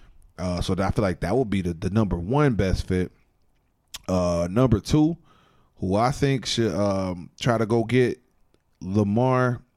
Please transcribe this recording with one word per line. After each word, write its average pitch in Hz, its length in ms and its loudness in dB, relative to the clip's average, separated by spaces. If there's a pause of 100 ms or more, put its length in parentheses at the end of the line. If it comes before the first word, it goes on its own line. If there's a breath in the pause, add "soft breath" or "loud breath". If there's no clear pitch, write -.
(380 soft breath)
Uh, 87 240 -4
so 95 140 -2
that, 95 120 -2
I 95 40 0
feel - 120 0
like 90 180 -2
that 90 140 -2
would 127 140 0
be 95 120 -2
the, 87 120 -4
the 82 160 -6
number 98 280 0
one 127 360 2
best 95 340 -2
fit. 92 240 -2 (960)
Uh, 87 440 0
number 110 280 2
two, 156 380 2 (600 soft breath)
who 95 180 -2
I 117 160 2
think 135 340 0
should, 113 280 0
um, 95 680 -2
try 117 180 0
to 110 80 0
go 113 180 2
get 120 380 0 (600)
Lamar 120 800 0 (160)